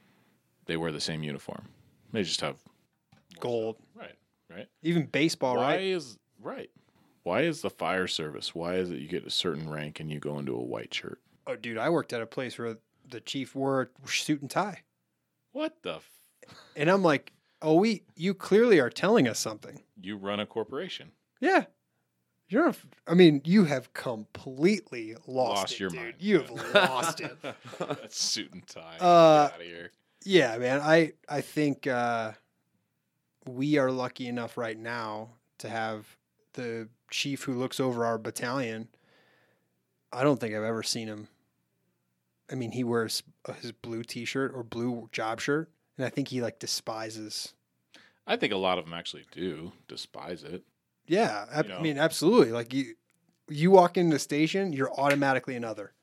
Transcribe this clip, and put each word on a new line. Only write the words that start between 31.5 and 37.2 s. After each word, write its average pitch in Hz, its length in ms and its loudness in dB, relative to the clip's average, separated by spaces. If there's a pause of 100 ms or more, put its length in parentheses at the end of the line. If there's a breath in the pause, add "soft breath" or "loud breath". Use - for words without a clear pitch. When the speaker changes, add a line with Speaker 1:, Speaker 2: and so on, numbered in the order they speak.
Speaker 2:
uh, 120 460 0 (1120)
we 139 320 0
are 131 120 4
lucky 127 380 -4
enough 120 300 -6
right 113 200 -6
now 113 520 -8 (280)
to - 120 -10
have 110 360 -4 (480)
the 113 340 -8 (220)
chief 139 340 -4